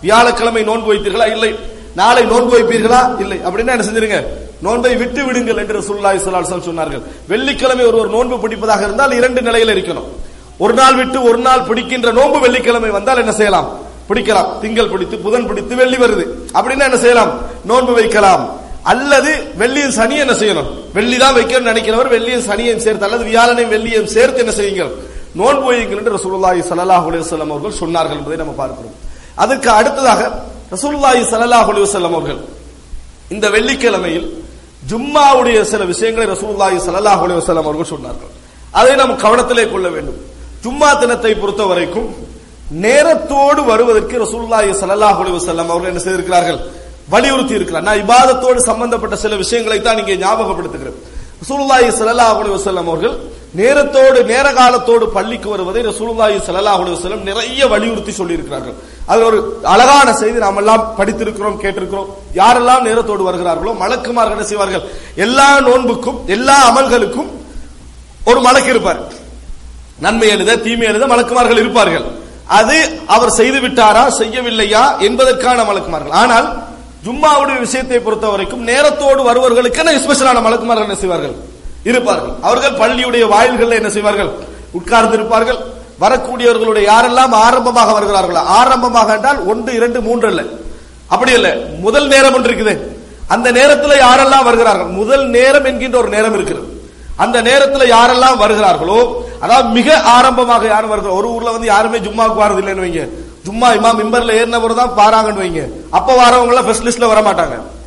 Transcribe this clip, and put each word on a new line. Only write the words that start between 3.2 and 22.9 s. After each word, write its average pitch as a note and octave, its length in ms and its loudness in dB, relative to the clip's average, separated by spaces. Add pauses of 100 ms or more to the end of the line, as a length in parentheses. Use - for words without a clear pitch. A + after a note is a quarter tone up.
"இல்லை." F#3+ 220 -6
அப்படின்னா A3+ 300 -2
என்ன G#3+ 120 -2
செஞ்சிருங்க, G#3+ 320 -2 (420)
நோன்பை A#3+ 360 0
விட்டு A#3+ 280 -4
விடுங்கள் A3+ 380 -2
என்று G#3 160 -6
ரசூலுல்லாஹி G3+ 400 -2
ஸல்லல்லாஹு F#3 240 -4
அலைஹி E3 80 -6
வஸல்லம் F3 180 -8
சொன்னார்கள். D#3+ 340 -6 (240)
வெள்ளிக்கிழமை B3+ 640 -2
ஒருவர் G#3+ 260 0
நோன்பு B3 220 -2
பிடிப்பதாக G#3+ 500 -2
இருந்தால் B3 320 0
இரண்டு B3+ 220 0
நிலையில A3+ 340 0
இருக்கணும். F3+ 340 -6 (500)
ஒரு G#3 140 2
நாள் C4 260 4
விட்டு B3+ 180 -2 (120)
ஒரு A#3 100 2
நாள் B3+ 280 2
பிடிக்கின்ற A#3 500 -2
நோன்பு D4 220 2
வெள்ளிக்கிழமை A#3+ 520 0
வந்தால் A3 320 0
என்ன A3 160 -2
செய்யலாம், F#3+ 280 2 (380)
பிடிக்கலாம். G#3 440 0 (100)
திங்கள் A3 320 -2
பிடித்து, F#3 260 -6
புதன் A3 300 -2
பிடித்து, G#3 280 -6
வெள்ளி B3+ 220 2
வருது G#3+ 280 2 (280)
அப்படின்னா C4+ 340 0
என்ன B3 140 0
செய்யலாம், A#3+ 300 4 (380)
நோன்பு B3 260 2
வைக்கலாம். G#3+ 480 2 (480)
அல்லது C#4 400 2 (260)
வெள்ளியும் B3+ 380 -2
சனி A3+ 280 0
என்ன B3+ 100 0
செய்யணும், G3 360 -2 (240)
வெள்ளி A#3+ 240 -2
தான் C4 200 4
வைக்கணும்னு A#3+ 340 0
நினைக்கிறவர் A3+ 420 0
வெள்ளியும் A#3 320 -2
சனியையும் A3 380 -2
சேர்த்து, G#3 240 -2